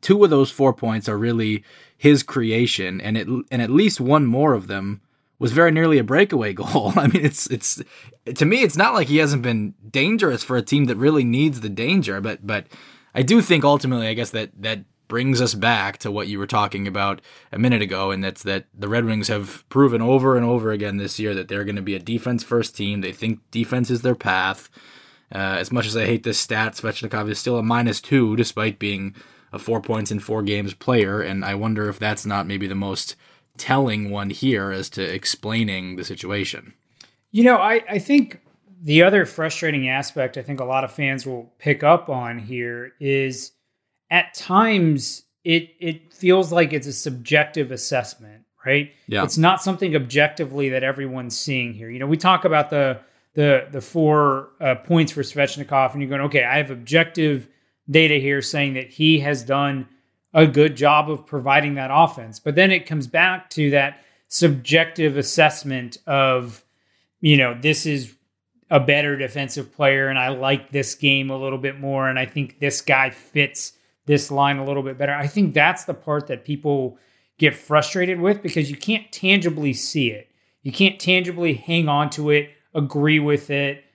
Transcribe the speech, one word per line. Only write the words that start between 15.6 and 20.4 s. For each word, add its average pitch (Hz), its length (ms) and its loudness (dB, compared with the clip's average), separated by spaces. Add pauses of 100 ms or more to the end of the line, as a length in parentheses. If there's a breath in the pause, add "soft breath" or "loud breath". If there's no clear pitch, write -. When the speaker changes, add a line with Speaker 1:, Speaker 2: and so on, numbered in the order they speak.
Speaker 1:
to - 120 -8
what 101 180 -6
you 101 100 -6
were 101 80 -6
talking 101 400 -2
about 98 340 -4 (300 soft breath)
a - 80 -10
minute 117 240 2
ago, 95 280 -4
and 95 120 -4
that's 95 220 -8
that 98 280 -4
the 101 160 -10
Red 117 180 0
Wings 107 220 -2
have 104 420 -6
proven 123 320 4
over 131 340 4
and 120 80 2